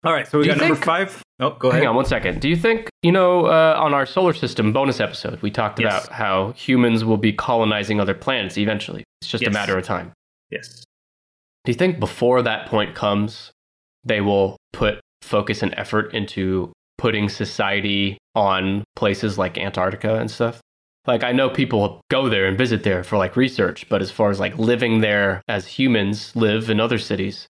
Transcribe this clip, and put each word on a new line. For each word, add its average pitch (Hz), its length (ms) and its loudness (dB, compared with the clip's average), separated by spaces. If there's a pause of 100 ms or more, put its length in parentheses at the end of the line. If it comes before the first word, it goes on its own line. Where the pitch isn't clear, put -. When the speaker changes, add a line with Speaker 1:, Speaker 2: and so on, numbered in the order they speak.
Speaker 1:
All 165 80 2
right, 135 160 0
so 147 120 0
we 147 60 4
Speaker 2:
Do 175 40 2
you 147 60 2
Speaker 1:
got 143 60 0
number 156 140 4
Speaker 2:
think - 100 -6
Speaker 1:
five. 185 380 -2 (160)
Oh, 123 120 0
go - 180 0
Speaker 2:
Hang 123 120 4
Speaker 1:
ahead. 131 80 4
Speaker 2:
on 113 60 2
one 131 100 2
second. 95 360 -2
Do 139 80 0
you 170 60 4
think, 226 340 0 (140)
you 170 80 6
know, 180 340 4
uh, 160 340 6
on 147 140 2
our 139 140 2
solar 180 260 2
system 110 400 0
bonus 135 260 0
episode, - 440 -6
we 104 80 -2
talked 107 280 -2
Speaker 1:
Yes. 104 260 0
Speaker 2:
about - 100 -18
how 98 380 -2
humans 120 520 2
will 110 120 4
be 107 140 2
colonizing 107 680 0
other 98 160 0
planets 113 420 -4
eventually. 104 460 -2 (180)
It's - 80 -14
just 117 140 -4
a - 40 -2
Speaker 1:
Yes. 104 60 0
Speaker 2:
matter 98 240 0
of 90 80 -4
time. 90 260 -6 (380)
Speaker 1:
Yes. - 340 -14 (800)
Speaker 2:
Do 123 60 -2
you 120 40 0
think 175 240 0
before 123 420 2
that 113 260 -4
point 107 280 -2
comes, 104 560 -2 (520)
they 110 180 0
will 98 360 2 (160)
put 107 260 -2 (220)
focus 104 400 -2
and 104 160 -2
effort 107 380 -4
into 95 560 -4 (260)
putting 107 320 0
society 101 880 -2 (160)
on 98 500 0 (120)
places 101 420 -2
like 92 220 -2
Antarctica 98 560 -2
and 110 160 -4
stuff? 117 280 -4 (460)
Like, 123 180 0
I 123 80 0
know 131 180 2
people 113 600 0
go 135 200 2
there 98 160 2
and 95 120 0
visit 120 260 0
there 92 200 0
for, 107 140 -2
like, 92 180 0
research, 123 540 0
but 98 140 2
as 92 80 -6
far 104 200 0
as, 98 80 -4
like, 98 180 -4
living 113 440 2
there 101 460 2
as 101 200 -4
humans 107 680 0
live 113 340 2
in 107 100 2
other 117 200 2
cities 101 520 -6